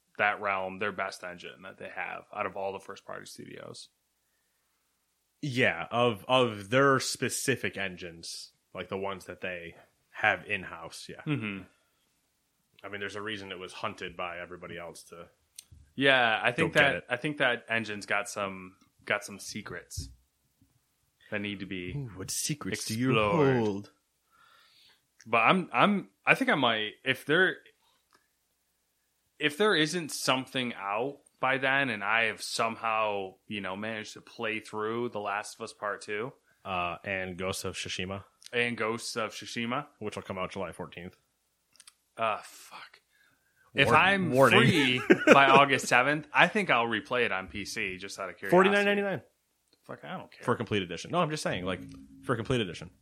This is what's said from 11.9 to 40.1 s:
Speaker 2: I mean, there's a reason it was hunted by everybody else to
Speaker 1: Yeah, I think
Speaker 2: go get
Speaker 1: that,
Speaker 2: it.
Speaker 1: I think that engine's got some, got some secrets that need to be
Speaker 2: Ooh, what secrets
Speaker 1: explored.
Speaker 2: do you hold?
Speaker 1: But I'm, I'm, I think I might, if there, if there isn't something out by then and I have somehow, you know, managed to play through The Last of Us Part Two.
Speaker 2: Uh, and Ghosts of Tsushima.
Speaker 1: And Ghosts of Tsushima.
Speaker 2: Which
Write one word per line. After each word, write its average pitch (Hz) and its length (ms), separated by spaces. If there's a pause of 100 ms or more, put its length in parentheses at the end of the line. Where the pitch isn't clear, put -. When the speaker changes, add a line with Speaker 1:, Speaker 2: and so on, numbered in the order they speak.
Speaker 2:
I 101 40
mean, 101 120
there's 98 160
a 101 60
reason 101 300
it 90 60
was 90 140
hunted 92 440
by 87 220
everybody 87 380
else 85 280
to 85 240 (680)
Speaker 1:
Yeah, 127 480
I 117 100
think 120 220
Speaker 2:
go 151 60
get 143 60
Speaker 1:
that, 135 100
Speaker 2:
it. - 120
Speaker 1:
I 123 80
think 147 220
that 123 320
engine's 107 340
got 101 240
some, 95 460 (300)
got 104 200
some 98 140
secrets 87 720 (1200)
that 104 100
need 104 200
to 95 60
be 90 260
Speaker 2:
Ooh, 139 240
what 92 140
secrets - 600
Speaker 1:
explored. 120 240
Speaker 2:
do 113 60
you 123 440
hold? 101 260 (1400)
Speaker 1:
But 113 120
I'm, 151 340
I'm, 175 360 (180)
I 147 80
think 254 160
I 220 40
might, 113 380 (120)
if 131 220
there, 165 320 (1800)
if 147 200
there 208 180
isn't 156 340
something 131 640
out 104 440 (220)
by 131 180
then 135 320
and 104 120
I 110 220
have 104 180
somehow, 110 920 (120)
you 104 140
know, 95 160
managed 107 380
to 110 60
play 110 400
through 113 500
The 107 100
Last 104 360
of - 60
Us 110 100
Part 101 300
Two. 107 300 (320)
Speaker 2:
Uh, 87 400
and 95 320
Ghosts 92 280
of 92 100
Tsushima. 98 500 (280)
Speaker 1:
And 120 240
Ghosts 113 400
of 107 160
Tsushima. 120 540 (140)
Speaker 2:
Which 107 160